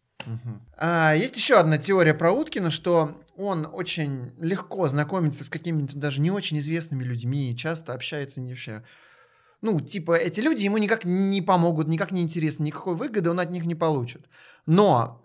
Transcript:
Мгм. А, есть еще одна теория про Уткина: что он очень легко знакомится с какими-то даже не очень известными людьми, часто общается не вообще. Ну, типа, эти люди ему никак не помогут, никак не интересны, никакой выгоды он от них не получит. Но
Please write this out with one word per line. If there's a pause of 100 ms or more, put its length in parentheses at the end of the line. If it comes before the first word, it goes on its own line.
(260)
Мгм. (160)
А,
есть
еще
одна
теория
про
Уткина:
что (160)
он
очень
легко
знакомится
с
какими-то
даже
не
очень
известными
людьми,
часто
общается
не
вообще. (800)
Ну,
типа,
эти
люди
ему
никак
не
помогут,
никак
не
интересны,
никакой
выгоды
он
от
них
не
получит. (400)
Но